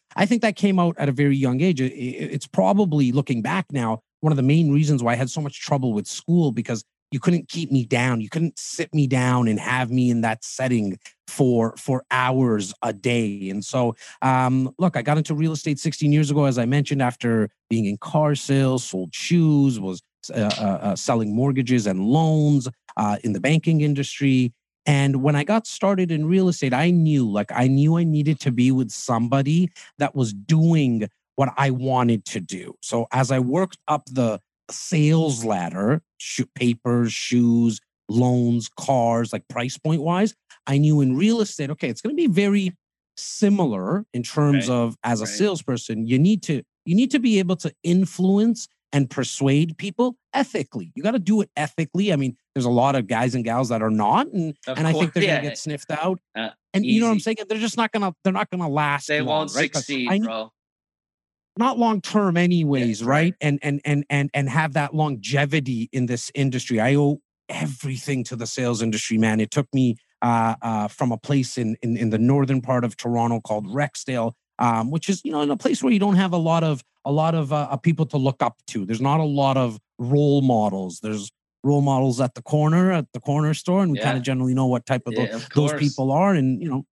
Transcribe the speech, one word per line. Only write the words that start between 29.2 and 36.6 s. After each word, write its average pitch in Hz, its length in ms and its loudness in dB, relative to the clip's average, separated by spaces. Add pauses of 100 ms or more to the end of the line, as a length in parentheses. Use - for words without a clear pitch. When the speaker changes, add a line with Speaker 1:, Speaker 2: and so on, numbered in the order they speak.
Speaker 1:
that 139 160 -2
was 117 200 -2
doing 139 720 2 (300)
what 139 200 2
I 135 140 2
wanted 123 540 0
to - 140 -8
do. 90 420 -12
So 117 300 -4
as 131 200 0
I 131 80 0
worked 151 380 -2 (100)
up 151 180 -2
the 120 340 -2 (300)
sales 151 720 0
ladder, 101 600 -2 (160)
sho-, - 340 -6
papers, 120 600 0